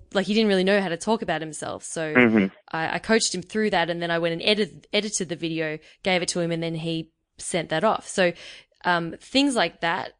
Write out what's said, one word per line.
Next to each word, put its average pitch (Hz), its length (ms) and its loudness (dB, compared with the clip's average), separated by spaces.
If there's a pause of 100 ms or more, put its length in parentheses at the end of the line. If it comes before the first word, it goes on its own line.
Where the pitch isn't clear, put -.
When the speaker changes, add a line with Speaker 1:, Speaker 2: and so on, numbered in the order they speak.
(120)
Speaker 1:
like, 190 140 0
he 208 80 0
didn't 220 140 4
really 185 160 4
know 202 180 4
how 185 60 -4
to 165 100 -4
talk 214 240 0
about 160 180 -2
himself. 147 420 -8
So 156 320 -6
Speaker 2:
Mm-hmm. 110 320 6 (260)
Speaker 1:
I, 160 240 -2
I - 20 -6
coached 220 360 2
him 185 80 -4
through 214 280 -2
that, 170 180 2
and 170 140 -4
then 170 80 -2
I 170 80 0
went 165 160 0
and 165 80 -6
edit-, 196 500 0
edited 208 360 -2
the 165 80 -4
video, 160 420 -4 (240)
gave 185 200 2
it 175 80 -2
to 180 100 -4
him, 170 100 0
and 165 120 -2
then 165 120 -4
he 165 360 -6 (280)
sent - 320 -4
that 160 140 0
off. - 240 0
So, 180 240 2 (520)
um, 170 360 0
things 269 340 2
like 170 260 0
that - 400 -4